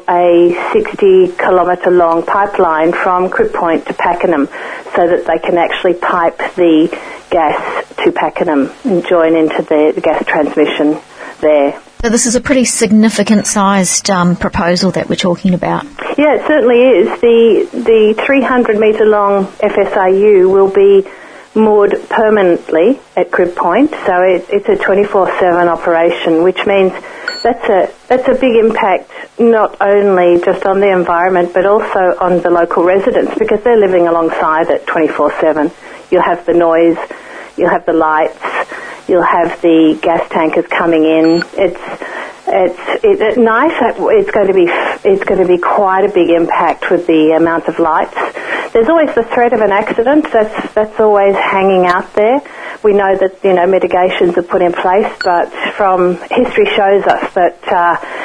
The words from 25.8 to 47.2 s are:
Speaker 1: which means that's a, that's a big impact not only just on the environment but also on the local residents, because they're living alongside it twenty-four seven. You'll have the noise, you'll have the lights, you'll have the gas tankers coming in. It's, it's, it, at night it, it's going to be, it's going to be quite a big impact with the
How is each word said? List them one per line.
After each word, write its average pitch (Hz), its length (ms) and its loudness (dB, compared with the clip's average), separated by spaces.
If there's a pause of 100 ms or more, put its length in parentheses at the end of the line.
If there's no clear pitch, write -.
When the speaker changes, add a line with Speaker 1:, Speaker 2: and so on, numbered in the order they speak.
Speaker 1:
which 185 220 -2
means 190 280 0 (500)
that's 233 260 -2
a, 190 240 0 (140)
that's 254 220 0
a 262 100 4
big 247 160 2
impact 214 560 0 (260)
not 220 440 2
only 190 600 2
just 185 240 -2
on 196 140 0
the 202 100 2
environment 175 640 0
but 185 120 2
also 202 540 0
on 180 220 0
the 175 80 0
local 170 340 0
residents, 196 540 0
because 214 260 0
they're 240 140 2
living 185 300 2
alongside 165 640 0
it 139 180 -4
twenty-four 151 540 -2
seven. 156 280 0 (400)
You'll 180 140 2
have 170 220 -4
the 170 80 0
noise, 165 440 2 (600)
you'll 156 120 0
have 185 160 -2
the 170 80 -2
lights, 156 460 0 (720)
you'll 175 120 2
have - 400 -2
the 160 400 2
gas 170 280 -2
tankers 165 380 -2
coming 170 360 0
in. 160 400 2 (100)
It's, 180 280 -2 (680)
it's, 185 560 -2
it, 202 180 2
at 220 160 0
night 240 340 2
it, 254 260 -2
it's 196 340 0
going 202 160 0
to 190 60 2
be, 180 140 4
it's - 560 -2
going 196 180 0
to 180 60 0
be 180 100 4
quite 190 460 0
a 202 60 0
big 170 200 2
impact 170 640 0
with 175 160 0
the 160 240 4